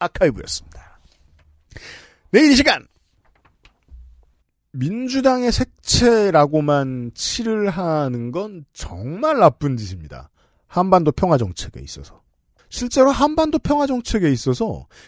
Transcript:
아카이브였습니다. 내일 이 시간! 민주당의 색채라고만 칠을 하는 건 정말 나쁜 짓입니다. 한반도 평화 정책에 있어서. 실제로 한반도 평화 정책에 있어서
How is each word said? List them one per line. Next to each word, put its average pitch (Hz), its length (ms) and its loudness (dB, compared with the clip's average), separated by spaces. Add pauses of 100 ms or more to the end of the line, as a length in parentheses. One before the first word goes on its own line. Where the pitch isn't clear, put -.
아카이브였습니다. - 1000 -4 (1300)
내일 285 200 6
이 262 40 6
시간! 240 320 0 (1900)
민주당의 247 800 -2
색채라고만 147 1600 2
칠을 220 560 -4
하는 151 600 -4
건 180 420 -10
정말 180 640 -6
나쁜 143 360 2
짓입니다. 82 540 -12 (380)
한반도 180 440 2
평화 170 260 2
정책에 95 440 -6
있어서. - 400 -18 (480)
실제로 262 420 2
한반도 302 480 0
평화 294 260 0
정책에 233 460 0
있어서 117 560 -4 (200)